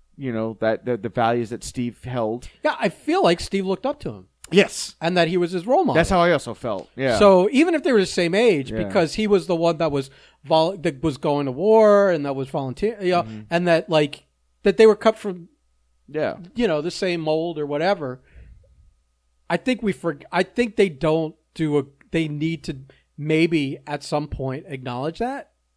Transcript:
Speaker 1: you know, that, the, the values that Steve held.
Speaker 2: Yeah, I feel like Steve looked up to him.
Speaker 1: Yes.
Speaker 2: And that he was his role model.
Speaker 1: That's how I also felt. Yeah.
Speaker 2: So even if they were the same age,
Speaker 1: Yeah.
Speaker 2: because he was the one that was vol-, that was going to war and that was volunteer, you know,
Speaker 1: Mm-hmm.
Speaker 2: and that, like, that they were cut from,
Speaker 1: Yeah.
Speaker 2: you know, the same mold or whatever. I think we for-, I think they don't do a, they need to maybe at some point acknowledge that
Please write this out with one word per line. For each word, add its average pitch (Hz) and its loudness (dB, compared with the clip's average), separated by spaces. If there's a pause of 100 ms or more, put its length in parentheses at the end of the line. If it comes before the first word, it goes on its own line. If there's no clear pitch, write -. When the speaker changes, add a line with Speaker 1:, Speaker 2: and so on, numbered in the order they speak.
(180)
Speaker 1:
you 135 -6
know, 110 -4
that, 110 -2
the, 123 -2
the 107 -8
values 117 0
that 117 -10
Steve 123 -8
held. 120 -6 (160)
Speaker 2:
Yeah, 302 -2
I 233 -2
feel 339 -2
like 175 2
Steve 196 -4
looked 185 -6
up 285 -4
to 170 -8
him. 95 -18 (240)
Speaker 1:
Yes. - 0
Speaker 2:
And 175 0
that 170 4
he 175 -2
was 175 -2
his 180 -6
role 285 2
model. 233 0
Speaker 1:
That's 165 2
how 190 2
I 175 4
also 131 -2
felt. 101 -8
Yeah. 123 0
Speaker 2:
So 196 8
even 320 4
if 294 -2
they 330 2
were 220 4
the 185 2
same 175 -2
age, 185 2
Speaker 1:
Yeah. 107 -4
Speaker 2:
because 165 0
he 214 0
was 190 2
the 175 0
one 165 0
that 156 0
was 139 -4 (340)
vol-, 160 2
that 147 -4
was 151 -2
going 143 -2
to 135 -4
war 202 6
and 151 -2
that 139 -4
was 135 -6
volunteer, 156 -4
you 180 0
know, 175 0
Speaker 1:
Mm-hmm. 110 -10
Speaker 2:
and 175 0
that, 170 2
like, 151 0 (380)
that 196 2
they 220 10
were 214 8
cut 220 2
from, 180 -10 (580)
Speaker 1:
Yeah. 139 -4 (180)
Speaker 2:
you 233 0
know, 156 0
the 170 -6
same 175 -4
mold 160 -2
or 151 -4
whatever. 147 -2 (1300)
I 170 -2
think 254 -2
we 202 -2
for-, 160 -6 (120)
I 180 0
think 240 -4
they 196 2
don't 156 -2 (180)
do 151 -2
a, 139 0 (280)
they 160 -2
need 156 -4
to 147 -8 (400)
maybe 151 0
at 147 -8
some 151 -4
point 135 -8
acknowledge 135 -8
that 254 -6 (260)